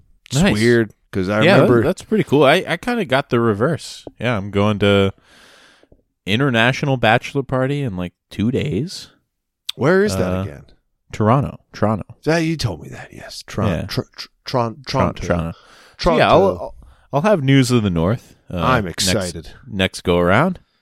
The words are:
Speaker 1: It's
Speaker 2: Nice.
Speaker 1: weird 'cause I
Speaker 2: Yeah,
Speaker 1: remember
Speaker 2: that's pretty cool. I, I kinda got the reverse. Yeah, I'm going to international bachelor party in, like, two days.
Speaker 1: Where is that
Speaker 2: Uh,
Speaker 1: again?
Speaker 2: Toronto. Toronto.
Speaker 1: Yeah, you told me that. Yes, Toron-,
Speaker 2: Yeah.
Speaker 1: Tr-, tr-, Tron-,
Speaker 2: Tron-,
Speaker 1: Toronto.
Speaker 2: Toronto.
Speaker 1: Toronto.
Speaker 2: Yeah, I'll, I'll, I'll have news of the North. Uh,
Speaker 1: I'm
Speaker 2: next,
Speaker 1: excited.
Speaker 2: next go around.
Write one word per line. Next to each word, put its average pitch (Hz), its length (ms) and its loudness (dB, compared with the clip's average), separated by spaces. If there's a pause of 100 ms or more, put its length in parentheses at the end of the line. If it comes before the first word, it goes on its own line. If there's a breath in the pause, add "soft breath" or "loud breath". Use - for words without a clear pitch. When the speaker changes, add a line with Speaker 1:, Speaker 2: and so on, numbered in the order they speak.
(300)
Speaker 1:
It's 135 100 0
Speaker 2:
Nice. 180 140 4
Speaker 1:
weird 113 400 2 (180)
'cause 92 160 -2
I 107 140 0
Speaker 2:
Yeah, 185 140 6
Speaker 1:
remember 123 260 4
Speaker 2:
that's 180 180 -2
pretty 214 240 0
cool. 147 200 4
I, 160 220 4
I 165 120 -4
kinda 240 260 -4
got 131 240 -2
the 120 120 0
reverse. 117 680 -2 (120)
Yeah, 117 200 -2
I'm 98 120 -8
going 101 280 2
to 101 340 4 (1120 soft breath)
international 127 720 0
bachelor 120 460 0
party 135 400 -2
in, 101 140 -6
like, 90 180 -6 (160)
two 107 200 -2
days. 131 600 -4 (680)
Speaker 1:
Where 185 280 2
is 196 120 -2
that 185 160 -2
Speaker 2:
Uh, 92 100 -2
Speaker 1:
again? 73 220 -12 (480)
Speaker 2:
Toronto. 110 460 0 (160)
Toronto. 110 300 -2 (180)
Speaker 1:
Yeah, 160 160 0
you 160 180 -2
told 92 260 -6
me 131 60 -18
that. - 240 -18
Yes, - 340 -18
Toron-, - 240 -4
Speaker 2:
Yeah. 80 160 -4
Speaker 1:
Tr-, - 140 -6 (160)
tr-, - 120 -16 (180)
Tron-, 120 400 -4
Speaker 2:
Tron-, 92 280 -2
Speaker 1:
Toronto. - 120 -10
Speaker 2:
Toronto. 85 320 -4 (400 loud breath)
Speaker 1:
Toronto. 175 200 0
Speaker 2:
Yeah, 110 120 4
I'll, 156 160 6
I'll, 90 280 -6 (380 soft breath)
I'll 135 100 0
have 202 220 2
news 131 260 4
of 120 120 2
the 104 80 0
North. 87 460 -2 (140)
Uh, 87 100 -6
Speaker 1:
I'm 117 240 0
Speaker 2:
next, 92 240 -6
Speaker 1:
excited. 90 420 -4 (160)
Speaker 2:
next 95 360 -4
go 87 160 2
around. 110 420 2 (220)